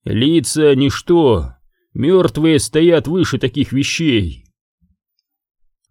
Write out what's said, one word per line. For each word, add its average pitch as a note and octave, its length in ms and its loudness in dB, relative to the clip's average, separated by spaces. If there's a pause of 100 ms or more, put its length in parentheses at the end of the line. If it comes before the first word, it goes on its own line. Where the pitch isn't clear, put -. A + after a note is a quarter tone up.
"Лица — C#3+ 720 0
ничто, C3 800 0 (380)
мертвые D3+ 680 0
стоят D#3 480 0
выше D#3 300 -2
таких C3+ 340 -4
вещей". B2 760 -2 (1400)